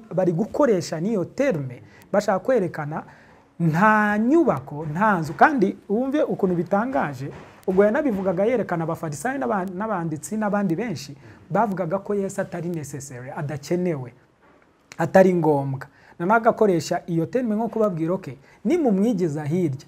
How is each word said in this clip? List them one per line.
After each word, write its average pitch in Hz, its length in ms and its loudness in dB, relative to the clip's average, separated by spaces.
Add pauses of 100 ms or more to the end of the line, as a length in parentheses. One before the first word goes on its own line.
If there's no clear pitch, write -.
(140)
bari 180 180 2
gukoresha 175 720 0
n'iyo 196 240 -2
terme, 151 560 -4 (300)
bashaka 202 280 0
kwerekana 175 640 -2 (560)
nta 208 600 4
nyubako, 214 680 2
nta 180 340 2
nzu. 160 140 -4
Kandi 202 440 4 (120)
wumve 262 340 0
ukuntu 185 320 0
bitangaje, 180 760 -2 (360)
ubwo 185 180 6
yanabivugaga 202 600 2
yerekana 202 380 0
abafarisayo 165 560 -4
n'aba-, 220 340 -2
n'abanditsi 175 640 -6
n'abandi 202 380 0
benshi, 185 420 -8 (320)
bavugaga 190 500 0
ko 202 160 -6
Yesu 196 260 -4
atari 175 280 -6
necessary, 139 680 -10
adakenewe, 151 760 -4 (840)
atari 185 360 6
ngombwa. 139 540 0 (320)
Noneho 196 180 2
agakoresha 208 680 2
iyo 165 180 0
terme 226 300 -2
nko 226 120 -2
kubabwira, 185 460 -2
Okay, 190 200 -8 (320)
nimumwigeza 202 760 2
hirya, 151 440 -2